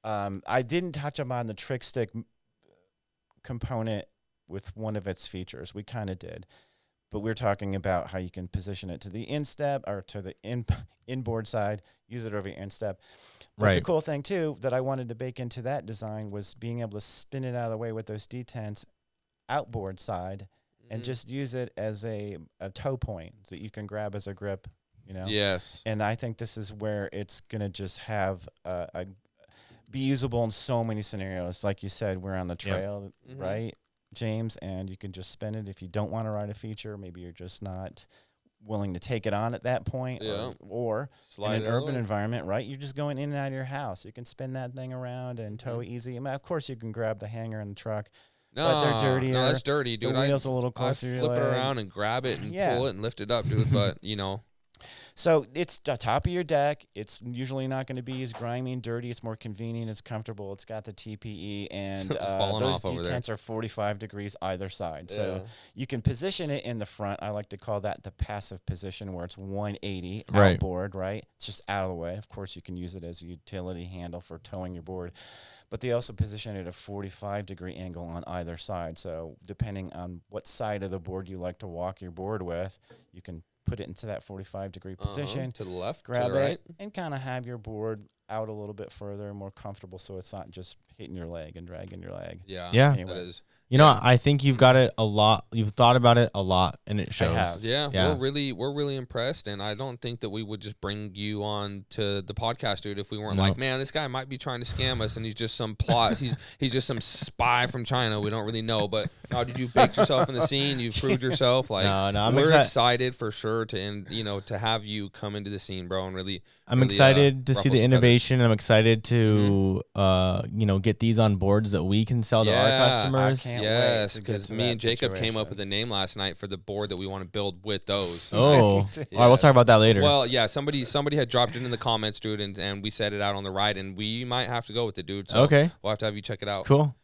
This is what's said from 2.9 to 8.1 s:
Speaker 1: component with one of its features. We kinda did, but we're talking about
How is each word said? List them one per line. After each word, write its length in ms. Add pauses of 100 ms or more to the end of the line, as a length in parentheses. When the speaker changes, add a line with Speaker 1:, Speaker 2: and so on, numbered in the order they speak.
Speaker 1:
component 640 (400)
with 300
one 200
of 100
its 220
features. 460
We 80
kinda 320
did, 320 (640)
but 100
we're 140
talking 400
about 360